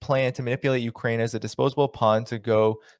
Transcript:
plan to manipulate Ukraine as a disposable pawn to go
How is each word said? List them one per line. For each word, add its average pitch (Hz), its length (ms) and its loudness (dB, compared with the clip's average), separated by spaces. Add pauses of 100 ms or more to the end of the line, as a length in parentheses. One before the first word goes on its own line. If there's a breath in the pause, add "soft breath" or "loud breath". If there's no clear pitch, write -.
plan 135 320 0
to - 80 -10
manipulate 127 400 0
Ukraine 117 360 -2
as 113 160 -2
a 113 40 -4
disposable 135 500 0
pawn 110 380 2
to 117 120 -8
go 110 400 2 (200 soft breath)